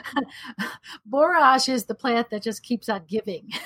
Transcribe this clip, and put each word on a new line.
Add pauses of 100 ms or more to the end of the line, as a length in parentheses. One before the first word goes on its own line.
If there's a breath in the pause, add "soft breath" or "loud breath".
(640 loud breath)
<laughs> (400 loud breath)
Borage
is
the
plant
that
just
keeps
on
giving. (160)